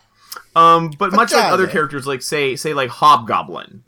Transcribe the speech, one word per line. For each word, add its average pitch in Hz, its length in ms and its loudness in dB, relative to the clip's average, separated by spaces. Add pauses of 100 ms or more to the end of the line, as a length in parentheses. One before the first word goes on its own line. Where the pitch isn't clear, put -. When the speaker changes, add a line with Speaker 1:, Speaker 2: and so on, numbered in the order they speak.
(560)
Speaker 1:
Um, 165 440 4
but 196 120 -2
much 214 200 2
like 262 100 2
Speaker 2:
Facade. 180 120 0
Speaker 1:
other 185 140 0
characters, 143 400 -6
like, 131 140 -6
say, 139 340 -4
say, 151 180 -8
like, 131 160 -4
Hobgoblin 110 1000 -2